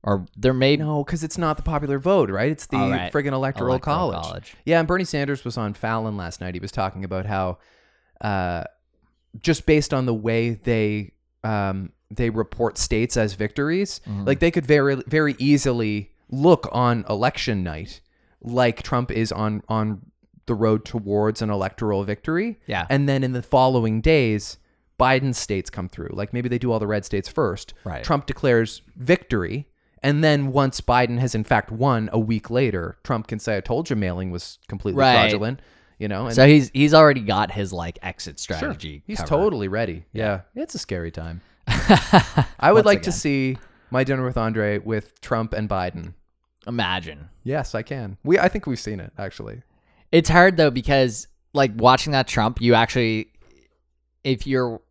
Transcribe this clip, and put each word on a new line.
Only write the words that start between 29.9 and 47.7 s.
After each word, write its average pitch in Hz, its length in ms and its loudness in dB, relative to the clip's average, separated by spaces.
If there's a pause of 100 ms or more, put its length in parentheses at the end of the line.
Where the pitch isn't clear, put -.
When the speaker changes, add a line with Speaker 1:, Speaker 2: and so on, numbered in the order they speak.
Speaker 2:
And 147 220 2
then 143 300 2
once 135 260 2
Biden 120 400 2
has 127 160 -2
in 110 80 -2
fact 113 280 0
won 113 420 0
a 117 60 2
week 110 300 -2
later, 104 540 -2
Trump 113 240 -6
can 107 120 -8
say, 107 180 -4
"I 95 40 -4
told 135 280 -4
you 127 80 0
mailing 92 340 -4
was - 280 -12 (100)
completely 101 320 -4
Speaker 1:
Right. 127 140 6 (140)
Speaker 2:
fraudulent." 107 300 -2 (400)
You 104 80 -6
know? 104 200 -4
And 113 80 -4
Speaker 1:
So 131 120 10
he's, 147 260 8
he's 147 200 2
already 151 280 8
got 101 300 0
his, 98 220 -6
like, 85 300 -8
exit 85 360 -12
Speaker 2:
Sure. - 160 -8
Speaker 1:
strategy 76 520 -8
Speaker 2:
He's 214 100 -8
Speaker 1:
covered. 113 120 -6
Speaker 2:
totally 151 380 0
ready. 95 460 -4
Speaker 1:
Yeah. 104 280 -2 (120)
Speaker 2:
Yeah. 269 100 -8
It's - 120 -12
a - 40 -8
scary 85 320 -8
time. 82 300 -12 (120)
Speaker 1:
<laughs> - 140 -14
Speaker 2:
I - 1040 4
would 214 40 6
Speaker 1:
Once 214 100 6
Speaker 2:
like 202 180 4
to 190 60 -4
Speaker 1:
again. 165 100 -4
Speaker 2:
see 135 380 -2 (320)
My 127 140 0
Dinner 131 200 -2
with 123 140 -4
Andre 110 400 0
with 107 440 -6
Trump 113 320 -4
and 107 160 -4
Biden. 90 440 -4 (540)
Speaker 1:
Imagine. 90 600 -6 (140)
Speaker 2:
Yes, 135 320 -6